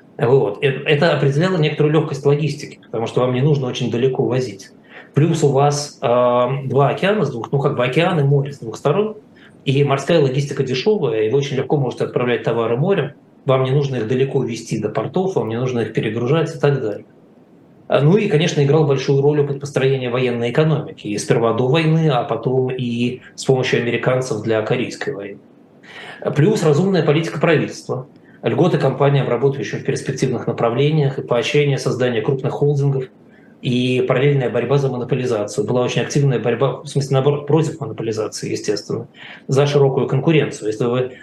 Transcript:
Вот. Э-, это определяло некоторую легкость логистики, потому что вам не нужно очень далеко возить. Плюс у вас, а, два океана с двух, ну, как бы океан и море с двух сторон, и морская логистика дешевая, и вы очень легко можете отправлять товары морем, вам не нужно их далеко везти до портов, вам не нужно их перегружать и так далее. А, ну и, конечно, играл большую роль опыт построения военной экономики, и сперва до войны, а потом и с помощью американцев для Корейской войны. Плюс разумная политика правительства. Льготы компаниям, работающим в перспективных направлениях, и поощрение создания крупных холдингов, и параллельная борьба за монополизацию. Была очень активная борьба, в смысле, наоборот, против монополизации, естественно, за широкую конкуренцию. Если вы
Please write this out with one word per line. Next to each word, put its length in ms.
Вот. 460
Э-, 220
это 300
определяло 420
некоторую 360
легкость 320
логистики, 600
потому 220
что 140
вам 120
не 80
нужно 260
очень 240
далеко 320
возить. 480
Плюс 300
у 60
вас, 520
а, 480
два 240
океана 360
с 60
двух, 200
ну, 80
как 160
бы 80
океан 360
и 40
море 300
с 60
двух 180
сторон, 400
и 180
морская 380
логистика 420
дешевая, 600
и 60
вы 100
очень 180
легко 200
можете 280
отправлять 380
товары 340
морем, 340
вам 180
не 80
нужно 260
их 100
далеко 360
везти 360
до 100
портов, 460
вам 140
не 80
нужно 240
их 120
перегружать 600
и 40
так 220
далее. 240
А, 140
ну 160
и, 100
конечно, 360
играл 220
большую 360
роль 200
опыт 180
построения 500
военной 420
экономики, 560
и 100
сперва 360
до 140
войны, 420
а 140
потом 460
и 520
с 100
помощью 360
американцев 600
для 220
Корейской 500
войны. 260
Плюс 280
разумная 400
политика 360
правительства. 680
Льготы 340
компаниям, 520
работающим 500
в 40
перспективных 640
направлениях, 720
и 40
поощрение 560
создания 440
крупных 320
холдингов, 520
и 460
параллельная 420
борьба 280
за 120
монополизацию. 760
Была 180
очень 180
активная 380
борьба, 420
в 60
смысле, 260
наоборот, 340
против 320
монополизации, 720
естественно, 560
за 180
широкую 420
конкуренцию. 600
Если 180
вы 260